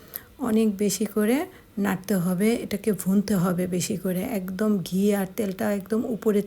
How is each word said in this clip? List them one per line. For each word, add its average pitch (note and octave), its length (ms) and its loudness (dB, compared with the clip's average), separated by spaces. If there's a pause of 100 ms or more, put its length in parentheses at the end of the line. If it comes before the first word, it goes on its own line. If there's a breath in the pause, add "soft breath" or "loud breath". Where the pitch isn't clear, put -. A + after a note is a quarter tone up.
(480 loud breath)
অনেক A3 200 4 (140)
বেশি G#3 320 0
করে G#3+ 220 2 (480 loud breath)
নাড়তে G3+ 300 0 (100)
হবে, F#3 240 2 (160)
এটাকে G#3 260 -2 (120)
ভুনতে G3+ 320 2 (100)
হবে F3+ 200 2 (120)
বেশি F3+ 280 -2
করে, F#3 180 -2 (160)
একদম F#3+ 320 -2 (180)
ঘি F#3+ 140 0 (120)
আর G3 220 0
তেলটা G3+ 300 -2 (120)
একদম A3 220 -2 (140)
উপরে G#3 320 2